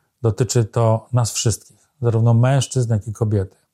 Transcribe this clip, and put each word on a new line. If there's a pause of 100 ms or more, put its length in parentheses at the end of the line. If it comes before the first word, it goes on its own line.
(220)
Dotyczy
to
nas
wszystkich, (140)
zarówno
mężczyzn,
jak
i
kobiety. (180)